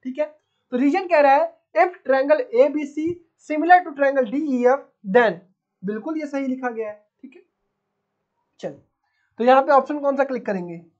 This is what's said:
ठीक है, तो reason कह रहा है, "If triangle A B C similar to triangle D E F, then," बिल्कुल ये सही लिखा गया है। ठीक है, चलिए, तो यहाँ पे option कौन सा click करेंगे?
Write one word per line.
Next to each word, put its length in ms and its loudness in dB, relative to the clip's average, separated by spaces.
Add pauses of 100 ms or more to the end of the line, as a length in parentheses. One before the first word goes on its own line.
ठीक 140 -10
है, 80 -2 (460)
तो 40 -4
reason 300 0
कह 140 4
रहा 140 6
है, 180 0 (240)
"If 160 2 (140)
triangle 340 2 (140)
A 140 6
B 200 -4
C 180 -6 (440)
similar 340 4
to 100 -12
triangle 380 0
D 80 -4 (100)
E 80 -2 (100)
F, 120 2 (360)
then," 220 2 (440)
बिल्कुल 380 -8
ये 60 -8
सही 200 -6
लिखा 240 -6
गया 180 -8
है। 60 -14 (280)
ठीक 140 -20
है, 60 -20 (1160)
चलिए, 220 -14 (580)
तो 40 -2
यहाँ 180 4
पे 100 0
option 260 2
कौन 180 -4
सा 80 0
click 220 -8
करेंगे? 340 -8 (200)